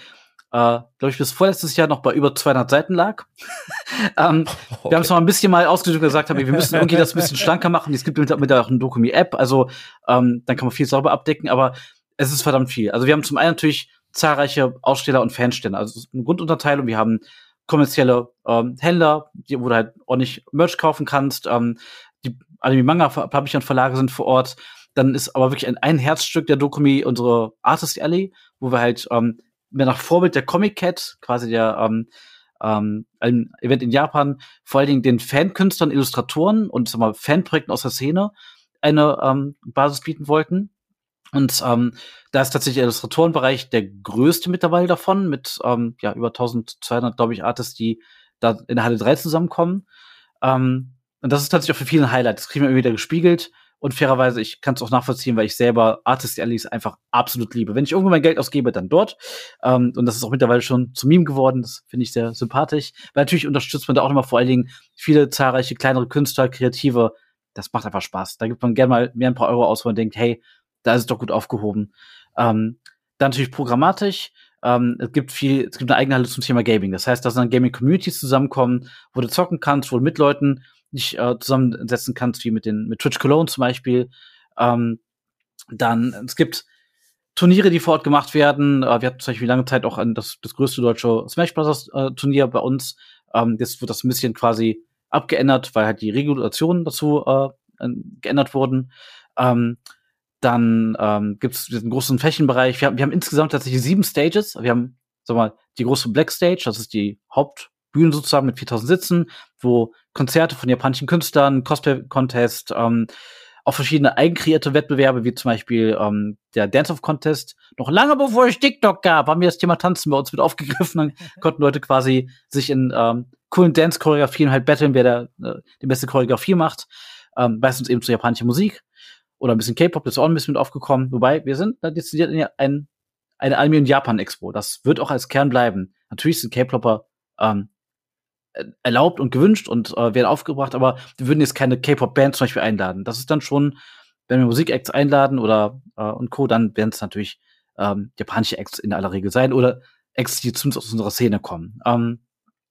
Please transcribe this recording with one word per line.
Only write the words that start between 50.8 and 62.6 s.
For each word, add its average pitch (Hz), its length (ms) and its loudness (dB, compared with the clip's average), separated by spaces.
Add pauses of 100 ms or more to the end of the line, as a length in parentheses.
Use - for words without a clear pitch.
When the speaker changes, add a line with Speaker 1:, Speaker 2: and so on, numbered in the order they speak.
Speaker 1:
und 127 120 -4
das 143 100 2
ist 143 60 -6
tatsächlich 160 260 0
auch - 40 -8
für 131 80 -8
viele 156 180 4
ein 123 80 0
Highlight. 120 260 2
Das - 100 -14
kriegen 139 160 -2
wir 135 60 2
immer 131 80 2
wieder 120 140 2
gespiegelt. 170 580 0 (280)
Und 139 140 -4
fairerweise, 127 480 2
ich - 220 -10
kann's 127 180 -4
auch 113 100 -8
nachvollziehen, 123 460 -2
weil 110 100 2
ich - 100 -8
selber 113 480 2
Artist 131 360 -2
Alleys 117 240 -4
einfach 113 320 -10 (140)
absolut 120 440 -4
liebe. 104 200 -4
Wenn 135 100 0
ich 143 80 -4
irgendwo 190 160 2
mein 165 140 4
Geld 165 160 4
ausgebe, 127 340 -2
dann 92 160 -6
dort. 185 280 2 (460)
Ähm, 123 340 2
und 123 100 0
das 113 100 -2
ist 127 80 -6
auch 110 60 -8
mittlerweile 123 320 2
schon 127 320 -2
zum 127 140 -2
Meme 170 160 6
geworden. 131 380 0
Das - 260 -18
finde 123 160 -4
ich - 80 -10
sehr 117 220 -2
sympathisch. 139 580 -4 (200)